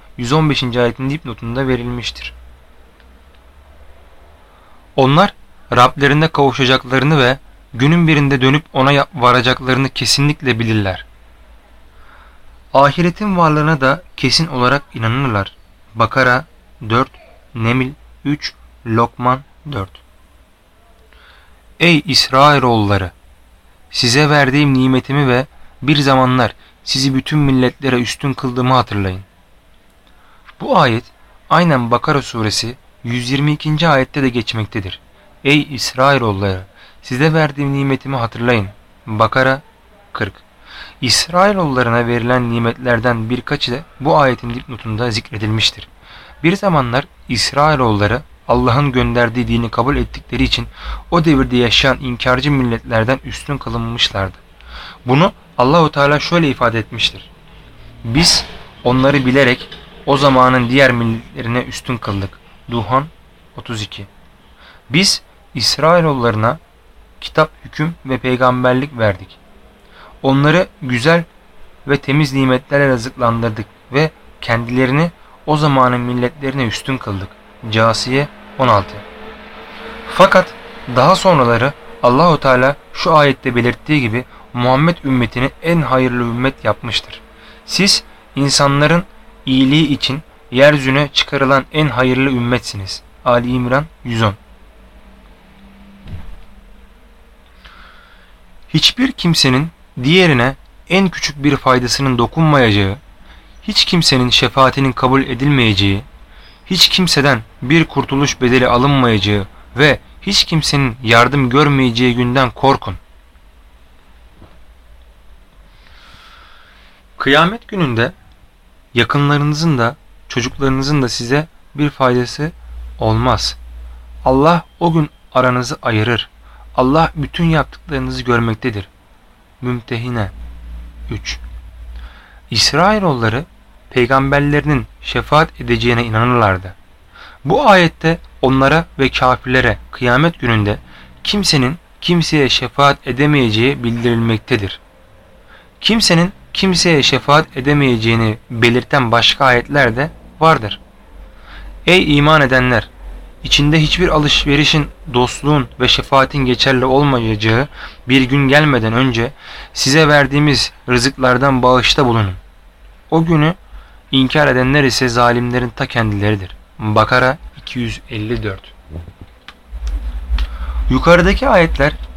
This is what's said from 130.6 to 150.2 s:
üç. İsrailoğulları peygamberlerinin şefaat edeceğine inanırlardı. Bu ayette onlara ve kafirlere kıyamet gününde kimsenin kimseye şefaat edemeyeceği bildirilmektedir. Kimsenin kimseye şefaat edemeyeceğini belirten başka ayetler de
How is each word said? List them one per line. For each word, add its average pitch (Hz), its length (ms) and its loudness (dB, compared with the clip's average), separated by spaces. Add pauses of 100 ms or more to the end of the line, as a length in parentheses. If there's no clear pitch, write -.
üç. - 280 -10 (1120)
İsrailoğulları 143 920 0 (440)
peygamberlerinin 139 960 0 (160)
şefaat 147 600 -2
edeceğine 120 420 0
inanırlardı. 110 720 0 (680)
Bu 240 240 2
ayette 170 480 4 (240)
onlara 135 440 2 (140)
ve 135 100 2
kafirlere 127 680 0 (140)
kıyamet 131 480 0
gününde 110 380 0 (460)
kimsenin 170 540 0 (240)
kimseye 156 480 2
şefaat 139 580 0
edemeyeceği 131 760 0
bildirilmektedir. 117 960 -2 (1000)
Kimsenin 185 520 2 (200)
kimseye 170 500 2
şefaat 143 540 0
edemeyeceğini 117 800 0 (120)
belirten 120 640 0
başka 117 340 2
ayetler 123 500 2
de 143 140 -4 (300)